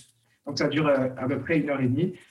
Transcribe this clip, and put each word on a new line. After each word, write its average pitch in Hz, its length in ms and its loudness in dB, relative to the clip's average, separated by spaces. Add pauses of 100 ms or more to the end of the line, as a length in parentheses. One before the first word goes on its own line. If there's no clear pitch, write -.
(460)
Donc, 139 120 -6
ça 143 100 0
dure, 151 180 0
euh, 131 300 4
à 127 100 -6
peu 135 140 -2
près 165 180 0
une 143 120 0
heure 135 100 -2
et 123 80 2
demie, 165 260 0 (160)